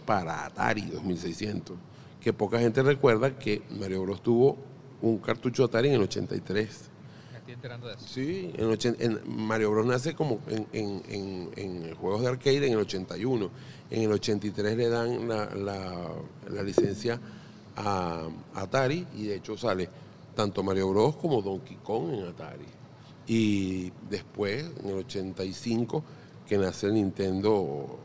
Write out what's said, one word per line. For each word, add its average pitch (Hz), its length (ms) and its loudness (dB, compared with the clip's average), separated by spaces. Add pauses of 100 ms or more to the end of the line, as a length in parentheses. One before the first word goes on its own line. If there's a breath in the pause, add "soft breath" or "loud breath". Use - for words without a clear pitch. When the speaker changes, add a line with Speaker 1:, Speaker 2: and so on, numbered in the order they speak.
Speaker 1:
para 80 400 0
Atari 107 360 0
dos 82 200 -6
mil 90 160 0
seiscientos, 92 580 -4 (440 loud breath)
que 113 120 2
poca 107 280 2
gente 120 220 4
recuerda 131 560 6
que 104 240 0 (160)
Mario 95 240 -2
Bros 95 200 -4
tuvo 120 340 6 (460)
un 113 160 4
cartucho 123 460 2
Atari 117 240 4
en 143 60 4
el 110 80 6
ochenta 98 340 -2
y 95 40 -2
tres. - 500 -4 (420 loud breath)
Speaker 2:
Me 120 60 -14
estoy 120 160 -16
enterando 120 340 -12
de 104 60 -10
eso. 117 120 -14
Speaker 1:
Sí, 170 500 -4
en 110 140 2
ochen-, 113 300 2
en 117 260 2
Mario 110 460 2
Bros 110 140 4
nace 127 280 2
como 135 240 0 (100)
en, 110 240 -2
en, 101 360 -4
en, 95 480 -6
en 90 400 -6
juegos 98 260 0
de 127 60 2
arcade 135 380 4
en 123 80 4
el 110 40 4
ochenta 92 400 -2
y 101 60 -2
uno. 117 260 2 (400 loud breath)
En 113 120 0
el 107 100 4
ochenta 101 340 2
y 104 40 -2
tres 104 260 0
le 117 120 4
dan 117 400 0
la, 107 260 -2
la, 95 540 -4 (400)
la 101 140 -6
licencia 101 580 0 (560 loud breath)
a, 92 460 -2 (320)
a 95 60 -8
Atari 131 460 0 (100)
y 107 80 -6
de 101 120 -4
hecho 107 220 -8
sale 92 300 0 (460 loud breath)
tanto 101 280 0
Mario 95 280 2
Bros 110 260 4
como 139 260 2
Donkey 95 400 -6
Kong 135 320 -4
en 98 100 -4
Atari. 76 420 -12 (600 loud breath)
Y 95 680 2 (160)
después, 104 560 -4 (180)
en 98 80 -4
el 95 80 -2
ochenta 95 460 -6
y 95 80 -4
cinco, 117 500 0 (460 loud breath)
que 104 100 2
nace 95 280 2
el 104 80 4
Nintendo 95 1120 2